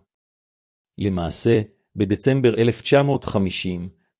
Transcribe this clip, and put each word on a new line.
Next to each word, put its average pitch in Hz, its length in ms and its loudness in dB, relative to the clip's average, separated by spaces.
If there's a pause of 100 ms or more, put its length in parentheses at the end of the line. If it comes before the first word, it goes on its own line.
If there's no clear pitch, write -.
(1000)
למעשה, 98 640 0 (340)
בדצמבר 110 600 2
אלף 117 240 0
תשע 143 200 4
מאות 139 220 0
חמישים, 92 640 -4 (320)